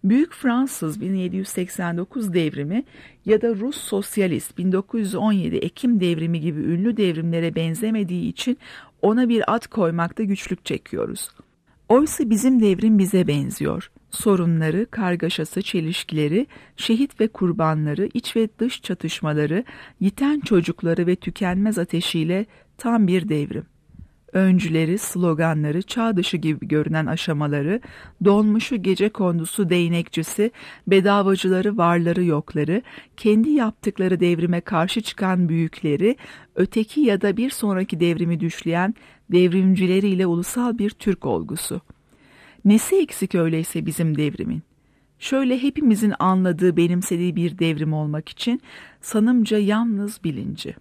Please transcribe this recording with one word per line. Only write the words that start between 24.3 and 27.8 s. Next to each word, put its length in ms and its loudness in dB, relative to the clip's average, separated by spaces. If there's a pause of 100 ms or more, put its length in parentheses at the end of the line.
Öncüleri, 680 2
sloganları, 840 0
çağ 340 -2
dışı 200 -2
gibi 320 -2
görünen 380 0
aşamaları, 760 -2 (440)